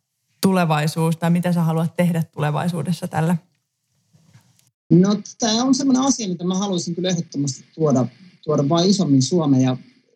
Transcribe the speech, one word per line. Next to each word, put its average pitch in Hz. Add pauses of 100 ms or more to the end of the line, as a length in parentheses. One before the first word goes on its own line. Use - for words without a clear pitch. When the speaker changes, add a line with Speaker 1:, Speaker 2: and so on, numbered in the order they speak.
(420)
Speaker 1:
tulevaisuus 160
tai 170
mitä 175
sä 170
haluat 160
tehdä 170
tulevaisuudessa 156
tällä? 160 (1600)
Speaker 2:
No, 196 (180)
tää 226
on 269
semmoinen 262
asia, 240
mitä 175
mä 185
haluaisin 185
kyllä 180
ehdottomasti 143 (100)
tuoda, 139 (380)
tuoda 147
vaan 170
isommin 147
Suomeen 143
ja 127 (400)